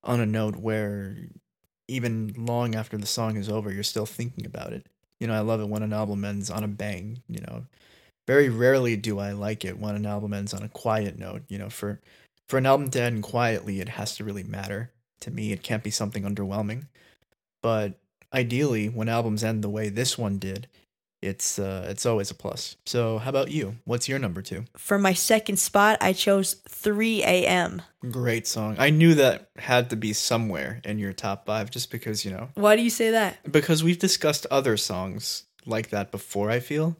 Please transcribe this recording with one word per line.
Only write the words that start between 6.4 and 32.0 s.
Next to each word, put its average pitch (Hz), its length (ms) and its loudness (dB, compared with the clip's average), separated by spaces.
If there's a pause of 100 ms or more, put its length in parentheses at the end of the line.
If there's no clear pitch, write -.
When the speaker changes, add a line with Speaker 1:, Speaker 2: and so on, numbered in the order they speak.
Speaker 1:
on 107 140 -4
a 104 40 -4
bang, 104 600 -8
you 113 140 -8
know. 117 240 -12 (600)
Very 139 220 6
rarely 120 480 4
do 101 240 -2
I 101 100 -4
like 101 340 -6
it 95 140 -6
when 104 160 -4
an 104 120 -4
album 104 280 -4
ends 101 180 -6
on 101 120 -8
a 107 40 -10
quiet 107 520 -2
note. 95 260 -10
You 98 120 -10
know, 101 120 -8
for, 104 300 -8 (480)
for 135 100 2
an 131 80 4
album 135 240 4
to 131 100 0
end 117 220 0
quietly, 113 580 0
it 90 100 -6
has - 260 -8
to 104 80 -10
really 101 180 -8
matter 101 480 -8 (300)
to - 100 -10
me. 107 220 -4
It 95 100 -6
can't 110 220 -4
be 107 80 -4
something 104 320 -4
underwhelming. 104 640 -4 (720)
But 107 320 0 (400)
ideally, 120 540 2
when 113 200 -2
albums 113 360 0
end 110 180 0
the 101 80 -2
way 107 180 -2
this 120 300 -2
one 101 200 -2
did, 95 280 -6 (540)
it's, - 380 -4
uh, 95 320 -4
it's 101 160 -4
always 107 240 2
a - 40 -12
plus. - 420 -10 (100)
So 113 320 0
how 123 120 -4
about 135 200 0
you? 120 240 -2 (100)
What's 120 240 -2
your 135 120 -2
number 95 200 -2
two? 95 260 -8 (100)
Speaker 2:
For 202 240 2
my 190 140 4
second 214 420 2
spot, 208 440 6
I 190 120 4
chose 196 420 2 (140)
three 214 560 0
A 180 200 4
M. 175 380 2 (260)
Speaker 1:
Great 120 380 0
song. 107 320 -2
I 139 120 6
knew 160 240 10
that 131 420 6
had 123 340 2
to 120 60 -2
be 110 160 0
somewhere 107 720 -2
in 107 160 -4
your 98 120 -4
top 98 320 -6
five 107 280 -4
just 123 180 -6
because, 110 340 -6